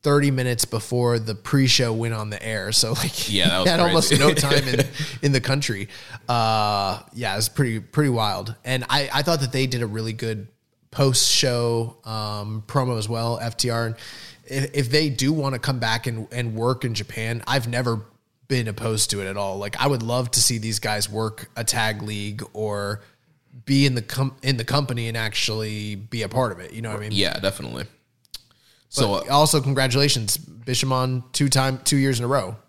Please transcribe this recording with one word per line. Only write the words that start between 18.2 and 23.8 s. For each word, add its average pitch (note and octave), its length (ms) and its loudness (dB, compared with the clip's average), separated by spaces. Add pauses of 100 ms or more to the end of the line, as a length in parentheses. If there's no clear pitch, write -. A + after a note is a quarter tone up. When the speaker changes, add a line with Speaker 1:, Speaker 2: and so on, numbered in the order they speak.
Speaker 1:
been B2 200 0
opposed A2 420 -2
to G2+ 100 -4
it G2 80 -4
at G2 80 -6
all. G2 220 -4
Like, G2+ 220 -6
I B2+ 60 2
would C3+ 160 0
love A#2+ 300 -2
to A2+ 100 2
see A#2+ 160 2
these A2 220 -4
guys G#2 280 -2
work G#2+ 480 -6
a A#2 80 -6
tag A2 380 0
league G#2 400 -6 (100)
or G#2 480 -4 (640)
be C#3 220 4